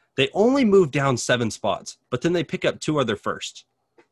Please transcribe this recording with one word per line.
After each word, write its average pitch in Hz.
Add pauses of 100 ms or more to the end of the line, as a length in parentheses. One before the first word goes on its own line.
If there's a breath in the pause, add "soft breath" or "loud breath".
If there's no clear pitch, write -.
(160)
they 139
only 254
move 196
down 139
seven 120
spots, - (140)
but 123
then 170
they 175
pick -
up -
two 151
other 113
firsts. - (460)